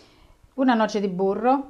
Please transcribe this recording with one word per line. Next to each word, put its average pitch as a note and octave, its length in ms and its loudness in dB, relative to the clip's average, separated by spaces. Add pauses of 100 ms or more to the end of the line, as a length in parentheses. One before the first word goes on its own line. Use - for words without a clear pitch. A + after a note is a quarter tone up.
(560)
una C4 180 2
noce G#3+ 260 0
di G3+ 80 -2
burro, G#3 640 0